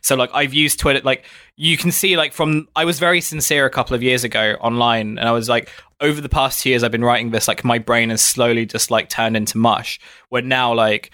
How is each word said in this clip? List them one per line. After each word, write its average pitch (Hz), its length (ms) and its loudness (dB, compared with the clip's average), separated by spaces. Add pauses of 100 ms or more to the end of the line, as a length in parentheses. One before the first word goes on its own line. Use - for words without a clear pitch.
So, - 160 0
like, 127 160 0
I've 139 220 -2
used 147 240 2
Twitter, 139 260 2
like, 131 200 -2 (320)
you 160 200 0
can 175 160 -2
see, 185 240 0
like, 151 160 0
from, 156 420 -2
I 156 100 0
was 170 140 0
very 175 220 2
sincere 151 460 0
a 131 40 2
couple - 240 -4
of 120 80 0
years 127 220 2
ago 110 360 0
online, 117 580 0
and 113 100 -2
I 117 40 2
was 117 160 -2
like, 117 220 0 (300)
Over 147 200 0
the 147 80 -10
past 135 340 0
two - 80 0
years 123 120 4
I've 117 80 2
been 117 140 -2
writing 120 260 2
this, 113 160 0
like, - 180 -2
my 117 140 2
brain 117 320 0
has 113 100 -2
slowly 117 460 2
just, 107 240 -4
like, 110 180 2
turned 113 280 -2
into 107 220 -2
mush, 113 420 0 (300)
where 123 120 -2
now, 127 320 0
like 110 400 0